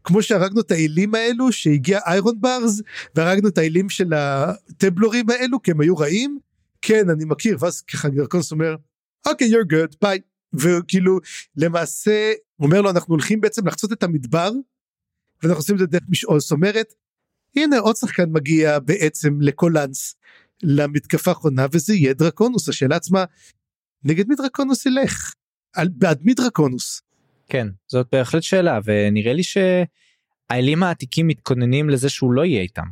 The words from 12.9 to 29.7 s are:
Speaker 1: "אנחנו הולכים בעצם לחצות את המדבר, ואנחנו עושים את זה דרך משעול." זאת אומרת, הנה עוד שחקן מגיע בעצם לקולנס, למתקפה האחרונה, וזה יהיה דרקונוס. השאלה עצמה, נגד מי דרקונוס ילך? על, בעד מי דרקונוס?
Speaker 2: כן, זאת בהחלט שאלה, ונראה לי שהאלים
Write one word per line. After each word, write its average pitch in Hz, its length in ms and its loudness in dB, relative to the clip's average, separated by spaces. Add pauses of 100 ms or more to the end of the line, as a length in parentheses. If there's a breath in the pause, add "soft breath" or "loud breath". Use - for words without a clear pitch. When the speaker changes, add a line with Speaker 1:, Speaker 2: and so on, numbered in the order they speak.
Speaker 1:
"אנחנו 175 240 0
הולכים 196 260 0
בעצם 214 260 0
לחצות 190 260 -4
את 226 100 -4
המדבר, 165 480 -2 (920)
ואנחנו 160 180 0
עושים 202 140 0
את 190 60 0
זה 190 60 2
דרך 170 220 -2
משעול." 165 320 0
זאת - 120 -6
אומרת, 202 420 0 (600)
הנה 285 220 2
עוד 220 180 2
שחקן 180 340 -2
מגיע 156 480 2
בעצם 147 640 0
לקולנס, 143 760 0 (460 soft breath)
למתקפה 147 680 0
האחרונה, 139 420 0
וזה 170 220 0
יהיה 135 200 4
דרקונוס. 180 540 0
השאלה 139 280 0
עצמה, 185 280 0 (800 soft breath)
נגד 160 240 0
מי 285 60 0
דרקונוס 269 520 -2
ילך? 262 480 -2 (400)
על, 170 140 -2
בעד 156 340 0
מי 233 120 4
דרקונוס? 151 680 -2 (460)
Speaker 2:
כן, 120 200 -4 (180)
זאת 127 260 -2
בהחלט 135 300 0
שאלה, 175 420 0
ונראה 104 480 2
לי 165 100 0
שהאלים 175 1400 -2